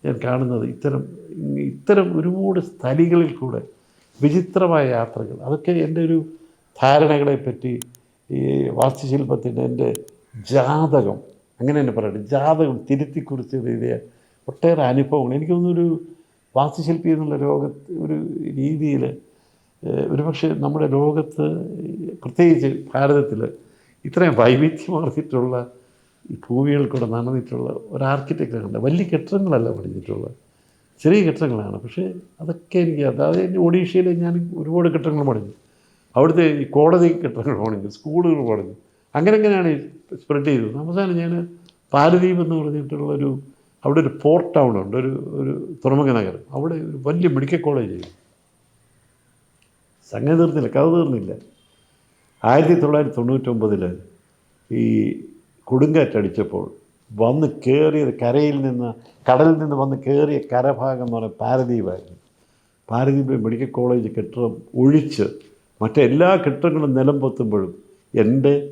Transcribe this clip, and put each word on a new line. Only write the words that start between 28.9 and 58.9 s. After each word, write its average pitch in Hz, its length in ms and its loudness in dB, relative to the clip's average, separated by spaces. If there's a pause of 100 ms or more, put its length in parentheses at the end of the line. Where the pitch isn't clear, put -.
കെട്ടിടങ്ങളല്ല 160 680 -2
പണിതിട്ടുള്ളത്, - 580 -10 (640)
ചെറിയ 180 260 6
കെട്ടിടങ്ങളാണ്. 110 560 -4
പക്ഷേ 143 200 -8 (380)
അതൊക്കെ 165 440 -6
എനിക്ക്, 147 260 -2
അതായത് 151 360 2
എൻ്റെ 185 200 -2
ഒഡീഷയിൽ 180 400 2 (180)
ഞാൻ 170 80 0 (280)
ഒരുപാട് 170 320 0
കെട്ടിടങ്ങൾ 151 360 -2
പണിഞ്ഞു, 104 240 -4 (640)
അവിടുത്തെ 156 280 6 (160)
ഈ 139 40 -4 (120)
കോടതി 170 320 6 (140)
കെട്ടിടങ്ങൾ 117 420 -4
പണിഞ്ഞു, 101 320 -6
സ്കൂളുകൾ 160 440 0 (100)
പണിഞ്ഞു, 101 240 -4 (420)
അങ്ങനെ 185 220 4
അങ്ങനെയാണ് 202 360 2
ഈ - 20 -6 (440)
സ്പ്രെഡ് 143 300 -2
ചെയ്തത്. 117 240 0 (100)
അവസാനം 180 360 -2
ഞാൻ 170 120 -4 (600)
പാരദീപ് 180 520 6
എന്ന് 165 160 -2
പറഞ്ഞിട്ടുള്ളൊരു, 143 680 -4 (560)
അവിടെ 143 180 4
ഒരു 135 80 0 (120)
പോർട്ട് 156 320 4
ടൗൺ 131 260 4
ഉണ്ട്, 101 200 -6
ഒരു, 131 100 -4 (280)
ഒരു 135 120 -4 (320)
തുറമുഖ 139 260 2 (100)
നഗരം, 95 220 -6 (140)
അവിടെ 160 200 -4 (140)
ഒരു 147 80 -12 (100)
വലിയ 170 280 0
മെഡിക്കൽ 139 320 -2
കോളേജ് 120 260 -2
ചെയ്തു. 90 160 -12 (2000)
സംഗതി 135 300 0
തീർന്നില്ല, 151 340 0
കഥ 139 200 4
തീർന്നില്ല. 127 360 -2 (1120)
ആയിരത്തി 151 380 6
തൊള്ളായിരത്തി 147 380 2
തൊണ്ണൂറ്റൊമ്പതിൽ 120 640 0 (880)
ഈ 117 140 0 (840)
കൊടുങ്കാറ്റടിച്ചപ്പോൾ 113 960 2 (480)
വന്ന് 123 360 2 (160)
കയറിയത് 156 580 2
കരയിൽ 143 360 2 (100)
നിന്ന്, 120 220 -4 (380)